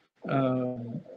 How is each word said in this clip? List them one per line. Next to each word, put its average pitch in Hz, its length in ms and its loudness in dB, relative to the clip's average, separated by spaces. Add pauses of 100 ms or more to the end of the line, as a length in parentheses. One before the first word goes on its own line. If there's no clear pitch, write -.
(300)
um, 127 720 0 (160)